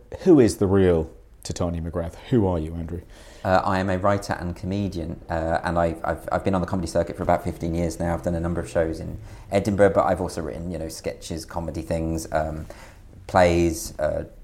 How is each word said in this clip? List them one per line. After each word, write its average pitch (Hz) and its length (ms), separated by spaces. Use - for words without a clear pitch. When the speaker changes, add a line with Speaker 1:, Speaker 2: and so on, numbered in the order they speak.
Speaker 1:
who 170 180
is 107 180
the 101 100
real 90 440
Titania 85 380
McGrath? 82 340
Who 110 180
are 87 120
you, 80 160
Andrew? 85 260
Speaker 2:
Uh, 92 200
I 95 160
am 95 100
a 92 80
writer 101 360
and 87 220
comedian, 90 640
uh, 82 340
and 85 140
I've, 85 260
I've, - 280
I've - 120
been 95 120
on 92 60
the 87 60
comedy 92 200
circuit - 280
for - 60
about 85 220
fifteen 82 320
years 85 240
now. 85 160
I've - 80
done 87 100
a 82 60
number 85 200
of 80 80
shows 82 320
in 82 200
Edinburgh, 98 420
but 95 120
I've 87 140
also 87 220
written, 80 300
you 80 80
know, 80 100
sketches, - 560
comedy 80 380
things, 80 480
um, 78 340
plays, 85 720
uh, 78 260